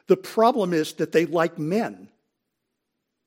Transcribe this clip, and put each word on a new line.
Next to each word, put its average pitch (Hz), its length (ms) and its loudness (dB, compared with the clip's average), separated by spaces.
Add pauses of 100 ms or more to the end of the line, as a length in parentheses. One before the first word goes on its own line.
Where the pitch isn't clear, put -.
The 185 100 4
problem 220 580 0
is 156 200 -2
that 156 180 -6
they 165 120 4
like 165 340 -2
men. 151 520 -4 (1160)